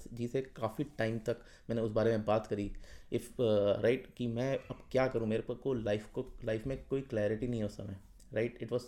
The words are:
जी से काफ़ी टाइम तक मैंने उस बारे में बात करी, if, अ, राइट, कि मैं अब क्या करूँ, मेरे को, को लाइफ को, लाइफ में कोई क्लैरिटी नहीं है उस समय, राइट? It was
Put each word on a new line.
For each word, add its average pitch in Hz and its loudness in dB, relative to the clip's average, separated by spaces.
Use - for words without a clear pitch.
जी 120 -4
से 131 -2
काफ़ी 117 -4
टाइम 113 -2
तक 117 -2
मैंने 117 0
उस 110 0
बारे 113 4
में 110 0
बात 107 2
करी, 104 -2
if, 117 0
अ, 104 4
राइट, 120 2
कि 120 -2
मैं 123 0
अब - -12
क्या 127 6
करूँ, 113 0
मेरे 107 2
को, 123 -6
को 135 -2
लाइफ 107 0
को, 127 -6
लाइफ 110 -2
में 135 -6
कोई 135 0
क्लैरिटी 110 0
नहीं 120 0
है 107 0
उस 101 -6
समय, 98 -8
राइट? 120 0
It 117 -4
was 123 2